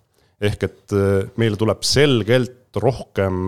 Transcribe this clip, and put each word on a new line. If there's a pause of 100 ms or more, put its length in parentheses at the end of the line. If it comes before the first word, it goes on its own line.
(400)
Ehk
et,
äh,
meile
tuleb
selgelt
rohkem,